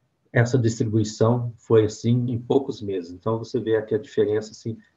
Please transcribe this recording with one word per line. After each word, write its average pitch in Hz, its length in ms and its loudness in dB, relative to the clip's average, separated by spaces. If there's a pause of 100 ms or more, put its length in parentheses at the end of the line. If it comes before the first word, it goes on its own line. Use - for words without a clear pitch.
(320)
essa 120 260 4
distribuição 113 1000 0
foi 113 260 4
assim 107 280 -2 (180)
em 113 100 -4
poucos 131 420 -2
meses. 95 300 -6
Então, 113 260 -4
você 113 220 -4
vê 110 160 2
aqui 107 180 0
a 107 40 2
diferença, 107 540 -2
assim, 113 260 -10 (200)